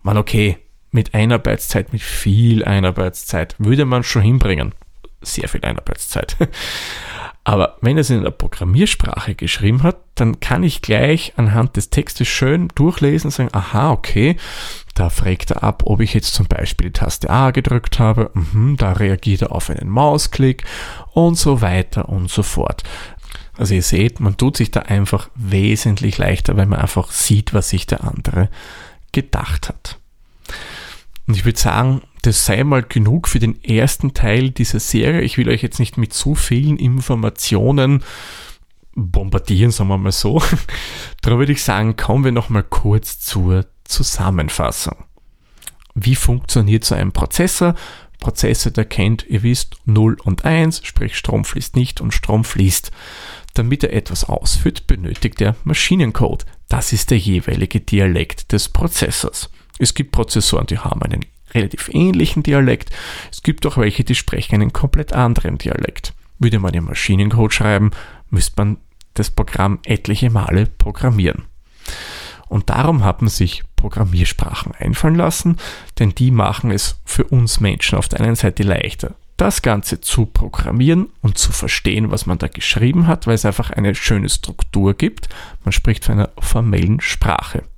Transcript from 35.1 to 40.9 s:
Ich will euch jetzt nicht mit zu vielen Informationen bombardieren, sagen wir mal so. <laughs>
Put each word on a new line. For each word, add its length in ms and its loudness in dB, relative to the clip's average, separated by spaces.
Ich 160 -2
will 100 2
euch 140 0
jetzt 160 -4
nicht 180 -2
mit 160 -2
zu 220 -2
vielen 440 0
Informationen 1200 2
bombardieren, 800 2
sagen 160 0
wir 100 2
mal 140 0
so. 300 2
<laughs> 400 -14